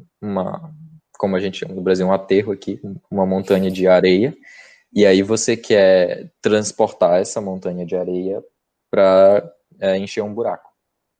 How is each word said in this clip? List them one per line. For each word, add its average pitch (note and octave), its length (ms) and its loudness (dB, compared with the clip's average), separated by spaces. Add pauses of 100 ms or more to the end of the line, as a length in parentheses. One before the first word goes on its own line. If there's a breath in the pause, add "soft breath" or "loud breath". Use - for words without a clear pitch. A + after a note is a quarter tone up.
(200)
uma, F#2+ 520 -8 (460)
como G2 180 -2
a F#2 40 -2
gente G2 180 -6
chama - 160 -10
no F#2+ 80 -8
Brasil, F#2 240 0
um F#2+ 60 2
aterro G#2 400 0
aqui, - 280 -10 (300)
uma G2 160 -2
montanha F#2+ 440 0
de F#2 160 -2
areia, F#2 500 4 (560 loud breath)
e G#2 120 2
aí G2 180 4
você A2 340 -2
quer F#2+ 760 2 (100)
transportar G#2 800 0
essa A2 200 -6
montanha F#2 440 -8
de F2+ 120 -6
areia F2+ 460 -6 (480)
pra, G2 520 4 (380)
é, F#2+ 160 0
encher G2 260 -6
um G#2 100 -8
buraco. G#2 380 -8 (500)